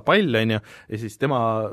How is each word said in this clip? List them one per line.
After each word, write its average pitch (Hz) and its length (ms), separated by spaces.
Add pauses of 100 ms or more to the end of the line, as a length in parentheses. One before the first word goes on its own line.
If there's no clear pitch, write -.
pall, 185 320
on 110 160
ju, 107 60 (320)
ja 110 100
siis 107 160
tema, 135 220 (320)